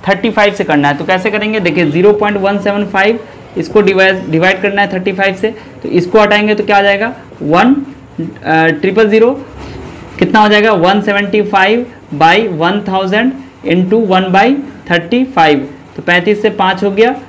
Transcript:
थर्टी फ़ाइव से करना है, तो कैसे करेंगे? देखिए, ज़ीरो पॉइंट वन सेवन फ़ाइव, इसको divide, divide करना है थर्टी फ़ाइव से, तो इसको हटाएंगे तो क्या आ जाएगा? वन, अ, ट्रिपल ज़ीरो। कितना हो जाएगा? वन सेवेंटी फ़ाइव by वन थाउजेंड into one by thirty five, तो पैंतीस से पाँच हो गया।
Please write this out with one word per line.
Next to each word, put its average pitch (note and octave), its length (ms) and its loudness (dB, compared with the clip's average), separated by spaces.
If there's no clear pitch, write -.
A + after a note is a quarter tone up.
थर्टी G3 220 -2
फ़ाइव G#3 240 0
से F#3+ 100 -4
करना D3 240 0
है, C#3+ 80 -2
तो E3 80 -8
कैसे F#3 260 -2
करेंगे? G#3+ 300 -2
देखिए, E3+ 260 0
ज़ीरो F3 260 4
पॉइंट G#3 240 0
वन G3 220 -2
सेवन G3+ 280 -2
फ़ाइव, G3+ 320 0
इसको F#3 240 0
divide, F#3+ 500 0
divide F#3 320 0
करना G3+ 200 0
है G3 100 -2
थर्टी F#3 200 -4
फ़ाइव G3 220 -2
से, A3 160 -4
तो - 80 -10
इसको F3+ 300 2
हटाएंगे G#3 340 2
तो G#3 100 -2
क्या G3+ 140 2
आ G3 40 4
जाएगा? G3+ 300 0
वन, F#3+ 320 4
अ, - 920 -4
ट्रिपल G3+ 280 2
ज़ीरो। A3 240 4
कितना F3 220 2
हो G#3+ 80 4
जाएगा? G#3 240 4
वन F#3+ 280 2
सेवेंटी G3+ 420 0
फ़ाइव G#3 440 0
by E3 240 4
वन F3 380 -2
थाउजेंड G3 440 0
into F#3 400 2
one F#3 240 2
by G3 160 4
thirty F3 320 0
five, D3+ 260 4
तो - 60 -12
पैंतीस F3+ 400 0
से G#3+ 100 2
पाँच F#3 320 -2
हो G3 60 0
गया। A3 240 2